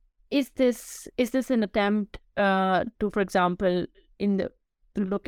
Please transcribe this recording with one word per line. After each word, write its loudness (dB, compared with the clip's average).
is 0
this, -2
is 0
this -2
an 2
attempt, -2
uh, 2
to, 0
for -2
example, 0
in 0
the, -4
to 0
look -4